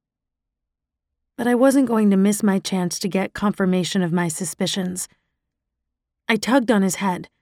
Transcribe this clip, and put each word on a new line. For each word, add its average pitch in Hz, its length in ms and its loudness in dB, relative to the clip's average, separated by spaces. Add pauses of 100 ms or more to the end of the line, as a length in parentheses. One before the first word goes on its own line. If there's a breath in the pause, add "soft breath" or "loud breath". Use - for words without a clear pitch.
(1400)
But 233 100 -4
I 247 80 2
wasn't 262 320 4
going 220 240 2
to 196 60 4
miss 208 260 2
my 196 160 2
chance 180 420 -4
to 208 80 -4
get 190 260 -4
confirmation 185 680 0
of 170 80 -2
my 175 180 0
suspicions. 185 800 -6 (1200)
I 226 100 0
tugged 226 340 0
on 208 120 2
his 190 140 0
head 180 320 -4 (140)